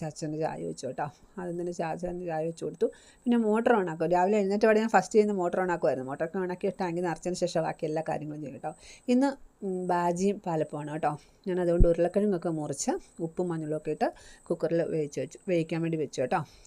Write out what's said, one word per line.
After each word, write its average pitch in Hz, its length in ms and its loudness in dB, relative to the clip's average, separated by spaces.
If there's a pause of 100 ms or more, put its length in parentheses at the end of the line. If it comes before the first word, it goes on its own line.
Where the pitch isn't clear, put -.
ചാച്ചന് 156 420 -6
ചായ 156 160 -4 (100)
വെച്ചു 160 180 -10
കേട്ടോ. 139 180 -6 (340)
ആദ്യം 175 200 -6
തന്നെ 175 200 -6
ചാച്ചന് 175 500 -6
ചായ 156 200 -2
വെച്ച് 165 160 -10
കൊടുത്തു. 160 220 -2 (360)
പിന്നെ 240 140 4 (100)
മോട്ടർ 233 320 4
on 180 120 0
ആക്കും. 165 240 0
രാവിലെ 208 260 4
എഴുന്നേറ്റ 202 260 2
പാടെ 214 160 6
ഞാൻ 226 120 -2
ഫസ്റ്റ് 185 200 2
ചെയ്യുന്ന 208 260 4
മോട്ടർ 175 220 0
on 180 120 0
ആക്കുമായിരുന്നു. 131 360 0
മോട്ടറൊക്കെ 165 320 -4
on 180 120 -4
ആക്കി 190 260 -2
ടാങ്ക് 175 260 -2
നിറച്ചതിന് 175 360 -4
ശേഷം 160 240 0
ബാക്കി 156 220 -4
എല്ലാ 156 200 -2
കാര്യങ്ങളും 151 340 -6
ചെയ്യും 135 140 -12
കേട്ടോ. 156 140 -8 (420)
ഇന്ന്, 269 160 4 (360)
ഉം, 185 120 -2 (140)
ബാജിയും 175 440 2 (100)
പാലപ്പമാണ് 151 500 -2
കേട്ടോ. 156 160 0 (360)
ഞാൻ 180 140 -2
അതുകൊണ്ട് 175 280 6
ഉരുളക്കിഴങ്ങൊക്കെ 175 680 2
മുറിച്ച് 147 340 -4 (340)
ഉപ്പും 180 240 -4
മഞ്ഞളും 156 280 -4
ഒക്കെ 151 160 -4
ഇട്ട് 226 140 0 (400)
കുക്കറിൽ 170 320 0 (120)
വേവിച്ച് 151 300 -4
വെച്ചു, - 160 -12 (100)
വേവിക്കാൻ 165 360 0
വേണ്ടി 160 180 -2
വെച്ചു - 200 -4
കേട്ടോ. 151 180 0 (260)